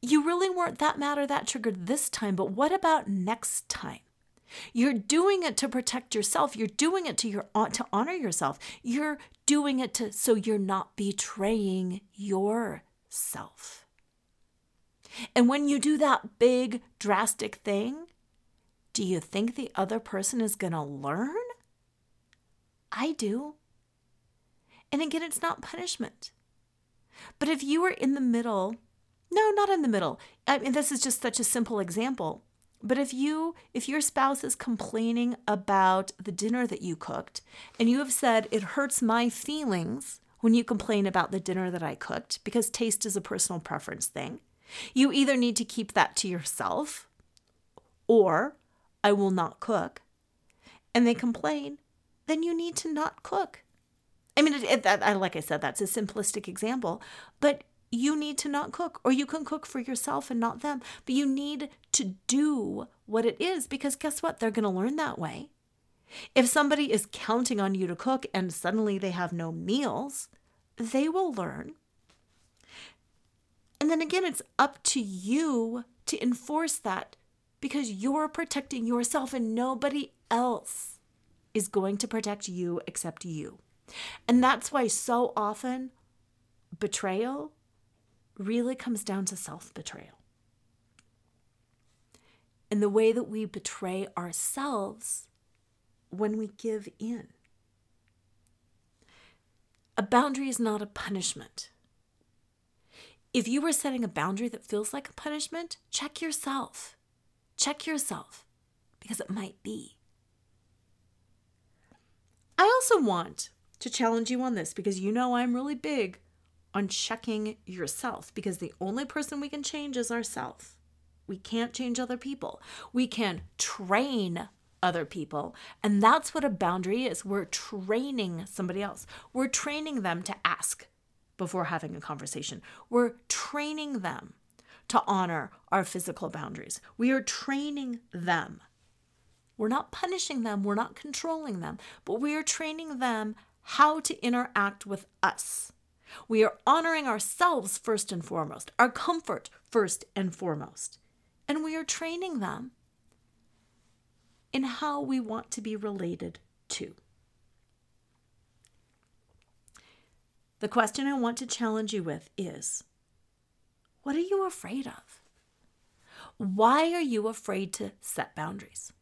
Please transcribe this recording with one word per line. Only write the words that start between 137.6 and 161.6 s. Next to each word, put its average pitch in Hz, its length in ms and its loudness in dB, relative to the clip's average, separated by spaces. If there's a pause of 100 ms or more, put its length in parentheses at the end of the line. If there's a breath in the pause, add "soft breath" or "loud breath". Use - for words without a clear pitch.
them. 170 500 -2 (960)
We're 214 100 0
not 254 240 0
punishing 359 520 -2
them. 208 200 0
We're 202 120 2
not 220 200 -2
controlling 302 640 -6
them, 170 200 -8 (260 loud breath)
but 226 160 -2
we 294 140 0
are 311 80 -2
training 311 560 -4
them 220 360 -2 (260 soft breath)
how 302 400 6
to - 220 -4
interact 240 640 0
with 196 220 -8 (160)
us. - 480 -2 (560 loud breath)
We 220 160 6
are - 220 2
honoring 320 420 4
ourselves 240 680 2
first 214 340 -2
and 175 120 -6
foremost, 160 560 -6
our 247 100 8
comfort - 600 -4 (140 soft breath)
first - 420 0 (100)
and 190 180 0
foremost. - 640 -6 (480)
And 311 160 -2
we 311 120 -4
are 320 80 -4
training 330 560 -4
them 240 320 -6 (1800)
in 269 100 0
how 285 380 -2
we 262 180 0
want 214 320 -6
to - 100 -8
be 214 140 -4
related 185 640 -6 (300)
to. - 260 -8 (3750 soft breath)
The 214 80 -4
question 220 380 2
I 277 80 2
want 240 240 0
to 262 80 -8
challenge 220 480 -2